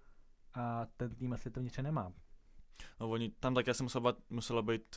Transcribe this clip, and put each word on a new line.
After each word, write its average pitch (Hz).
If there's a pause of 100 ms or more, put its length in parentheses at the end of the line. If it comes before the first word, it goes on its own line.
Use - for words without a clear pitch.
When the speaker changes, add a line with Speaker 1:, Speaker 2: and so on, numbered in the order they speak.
(540)
Speaker 1:
A 117 (100)
ten 117
tým 123
asi 117
to 127
vnitřně 127
nemá. 131 (880)
Speaker 2:
No, 113
oni, 113 (100)
tam 127
taky 127
asi 123
musela 120
být, -
musela 117
být 110